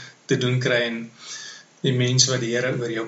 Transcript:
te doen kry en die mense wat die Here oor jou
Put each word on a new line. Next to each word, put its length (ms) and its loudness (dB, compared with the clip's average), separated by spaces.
te 120 2
doen 200 2
kry 280 2
en 160 -4
die 80 4
mense 380 4
wat 100 0
die 140 -2
Here 240 0
oor 120 -2
jou 180 -2